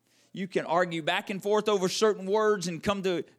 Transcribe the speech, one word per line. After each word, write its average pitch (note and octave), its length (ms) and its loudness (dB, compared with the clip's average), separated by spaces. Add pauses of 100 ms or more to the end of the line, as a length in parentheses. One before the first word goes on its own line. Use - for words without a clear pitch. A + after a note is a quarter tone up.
(320)
You F#3+ 160 -6
can F3+ 180 -2
argue E3+ 360 0
back F3 280 -2
and G3 120 -6
forth G#3 260 2
over F#3+ 220 2
certain F#3+ 380 2
words G#3 400 2
and E3+ 140 -6
come G3+ 220 -2
to, F3 200 0 (160)